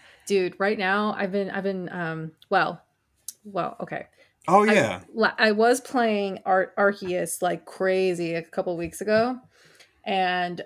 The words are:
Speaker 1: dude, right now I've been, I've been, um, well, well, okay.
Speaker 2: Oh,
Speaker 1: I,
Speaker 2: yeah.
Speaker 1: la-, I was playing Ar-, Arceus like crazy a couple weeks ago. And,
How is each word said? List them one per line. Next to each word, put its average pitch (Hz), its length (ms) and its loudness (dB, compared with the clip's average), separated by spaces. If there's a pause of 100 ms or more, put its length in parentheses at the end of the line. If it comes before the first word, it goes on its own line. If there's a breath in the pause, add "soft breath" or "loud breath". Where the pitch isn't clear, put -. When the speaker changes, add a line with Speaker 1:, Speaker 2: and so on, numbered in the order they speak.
(260 loud breath)
Speaker 1:
dude, 185 340 0
right 208 180 0
now 208 400 0
I've 190 140 -4
been, 196 180 -2
I've 196 140 -6
been, 190 280 -4
um, 160 400 -6 (180)
well, 170 320 0 (600)
well, 190 380 -6
okay. 160 260 -10 (400 soft breath)
Speaker 2:
Oh, 208 200 8
Speaker 1:
I, 208 60 4
Speaker 2:
yeah. 107 280 2 (120)
Speaker 1:
la-, 220 240 2
I 220 140 4
was 233 300 4
playing 208 640 -2
Ar-, 190 320 2
Arceus 190 640 0
like 170 240 -2
crazy 185 680 0
a 165 80 -4
couple 185 340 -6
weeks 170 240 -8
ago. 226 380 0 (680 soft breath)
And, 180 600 -2